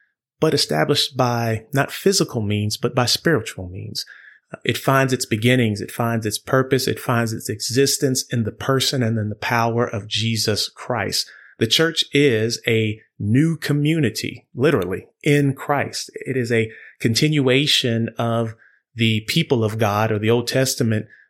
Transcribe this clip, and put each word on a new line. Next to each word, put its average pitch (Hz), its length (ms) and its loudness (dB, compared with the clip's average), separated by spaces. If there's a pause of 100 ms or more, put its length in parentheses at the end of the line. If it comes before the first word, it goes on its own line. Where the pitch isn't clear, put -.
(400)
but 156 160 2
established 147 600 0
by 117 580 -2
not 135 180 -2
physical 156 500 0
means, 104 360 -2
but 123 180 -4
by 127 100 2
spiritual 113 640 -2
means. 101 360 -12 (580)
It 117 140 0
finds 135 360 0
its 123 120 -2
beginnings, 113 560 0
it - 100 -8
finds 117 340 -2
its 104 140 -4
purpose, 131 480 0
it - 120 -2
finds 117 320 0
its - 180 -6
existence 131 840 0
in 120 120 0
the 107 80 -4
person 131 520 0
and 113 160 0
in 107 100 -2
the 104 60 -6
power 117 500 0
of 104 220 -6
Jesus 110 640 -2
Christ. - 600 -4 (300)
The 110 80 2
church 160 460 2
is 120 540 2
a 110 340 0 (160)
new 139 400 2
community, 147 960 0
literally, 98 540 0 (160)
in 143 300 4
Christ. - 600 -4
It - 240 -6
is 117 140 -2
a 113 200 2 (280)
continuation 127 1160 2
of 117 380 -2 (380)
the 110 280 2
people 135 420 0
of 110 160 -2
God 107 320 0
or 104 80 0
the 107 100 0
Old 120 180 2
Testament 131 600 0 (220)